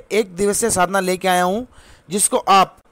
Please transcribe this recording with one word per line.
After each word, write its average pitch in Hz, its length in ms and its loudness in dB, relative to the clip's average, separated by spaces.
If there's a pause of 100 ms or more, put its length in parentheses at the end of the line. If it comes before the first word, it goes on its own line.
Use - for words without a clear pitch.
(120)
एक 196 240 -2
दिवसीय 202 340 0
साधना 185 300 0
लेके 185 280 -2
आया 180 160 2
हूं, 196 200 -2 (460)
जिसको 208 300 -2
आप 190 380 2 (140)